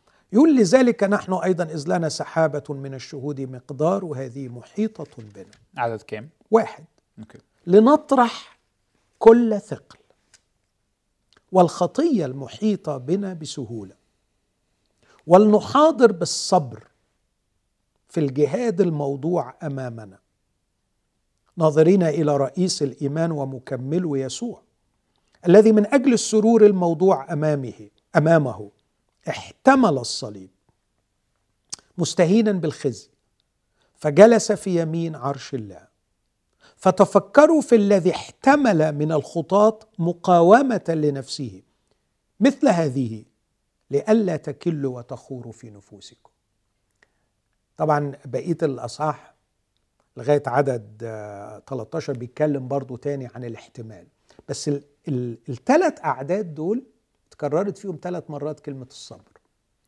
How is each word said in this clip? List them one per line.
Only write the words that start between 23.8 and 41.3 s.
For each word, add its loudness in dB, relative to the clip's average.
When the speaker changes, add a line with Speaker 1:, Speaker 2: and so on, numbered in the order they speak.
Speaker 1:
يسوع، -8
الذي 8
من 2
أجل 4
السرور 4
الموضوع 2
أمامه، -4
أمامه 0
احتمل 2
الصليب -10
مستهينا 2
بالخزي، -6
فجلس 6
في -4
يمين -6
عرش -10
الله. -12
فتفكروا 4
في 2
الذي 2
احتمل 0
من -2
الخطاة 0
مقاومة 4
لنفسه -6